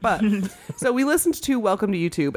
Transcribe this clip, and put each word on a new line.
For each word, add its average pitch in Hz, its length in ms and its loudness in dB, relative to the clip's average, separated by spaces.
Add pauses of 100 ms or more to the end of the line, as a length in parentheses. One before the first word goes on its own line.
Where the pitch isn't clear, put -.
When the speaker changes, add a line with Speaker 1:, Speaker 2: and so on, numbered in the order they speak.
Speaker 1:
But 190 220 0 (280)
Speaker 2:
<laughs> - 260 -16
Speaker 1:
so 254 160 0
we 254 100 2
listened 311 400 2
to 269 160 0
Welcome 208 320 0
to 190 80 -2
YouTube, 165 380 0